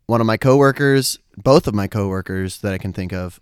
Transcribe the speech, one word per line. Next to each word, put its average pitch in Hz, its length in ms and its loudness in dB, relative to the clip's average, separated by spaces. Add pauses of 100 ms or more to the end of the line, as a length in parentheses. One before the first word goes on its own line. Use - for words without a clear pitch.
one 117 120 0
of 113 60 0
my 110 120 0
coworkers, 135 840 2 (180)
both 135 300 4
of 104 80 -4
my 101 120 -2
coworkers 95 720 -6
that 101 120 -4
I 95 60 -6
can 95 120 -8
think 92 220 -8
of, 90 280 -10